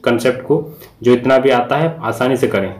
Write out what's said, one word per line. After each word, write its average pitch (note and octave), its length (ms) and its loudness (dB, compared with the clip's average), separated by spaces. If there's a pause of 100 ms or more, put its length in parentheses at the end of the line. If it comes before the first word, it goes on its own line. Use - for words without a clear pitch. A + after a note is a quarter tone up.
concept B2 380 0
को D#3 220 -2 (400)
जो B2 100 6
इतना B2+ 240 2
भी C3+ 140 2
आता B2 260 0
है D#3+ 260 -2
आसानी B2+ 340 -2
से - 100 0
करें। F#2+ 320 -2